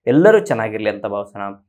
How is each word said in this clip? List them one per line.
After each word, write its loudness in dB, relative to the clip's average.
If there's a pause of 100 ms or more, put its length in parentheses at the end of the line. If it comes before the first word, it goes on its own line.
ಎಲ್ಲರೂ 6
ಚೆನ್ನಾಗಿರ್ಲಿ -4
ಅಂತ -8
ಭಾವಿಸೋಣ. -8 (140)